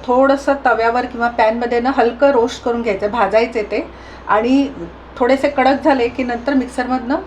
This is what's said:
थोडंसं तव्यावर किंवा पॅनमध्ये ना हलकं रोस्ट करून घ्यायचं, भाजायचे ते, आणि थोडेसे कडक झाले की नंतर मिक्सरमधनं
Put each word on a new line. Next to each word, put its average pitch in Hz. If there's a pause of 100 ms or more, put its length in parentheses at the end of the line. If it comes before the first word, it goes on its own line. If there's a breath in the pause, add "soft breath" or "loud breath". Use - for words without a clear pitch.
थोडंसं 269 (100)
तव्यावर 233
किंवा 233
पॅनमध्ये 233
ना 247
हलकं 240
रोस्ट 254
करून 240
घ्यायचं, 202
भाजायचे 226
ते, 254 (380 loud breath)
आणि 247 (480)
थोडेसे 262
कडक 269
झाले 262
की 254
नंतर 240
मिक्सरमधनं 247 (100)